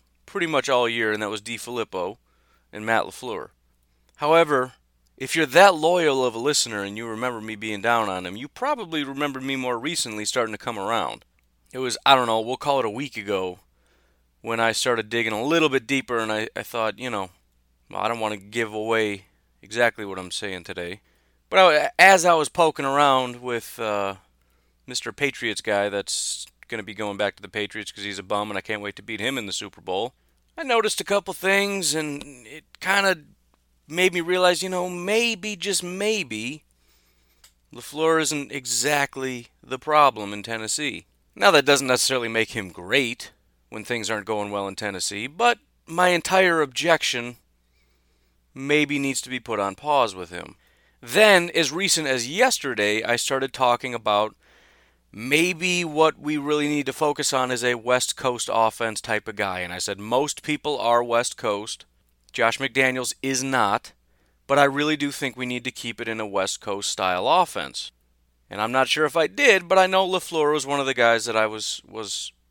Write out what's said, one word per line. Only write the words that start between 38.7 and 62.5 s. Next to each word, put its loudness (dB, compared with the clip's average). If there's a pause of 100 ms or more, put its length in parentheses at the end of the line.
the -8
problem 4
in -10
Tennessee. -6 (280)
Now, 4
that 8
doesn't 4
necessarily 2
make 0
him -8
great -4 (360)
when -12
things -4
aren't -4
going -2
well -4
in -8
Tennessee, -6
but 0 (280)
my 2
entire 2
objection 0 (1200)
maybe 0
needs -4
to -8
be -8
put -4
on -2
pause 2
with -12
him. -12 (460)
Then, 4
as 2
recent 0
as 0
yesterday, 0
I 0
started -2
talking 0
about 0 (800)
maybe 0
what 2
we -4
really 0
need -2
to -4
focus -2
on 0
is -4
a 2
West 0
Coast -4
offense 0
type -4
of -10
guy. -4
And -8
I -8
said, -6
"Most -2
people -4
are 4
West 0
Coast. -4 (480)
Josh 2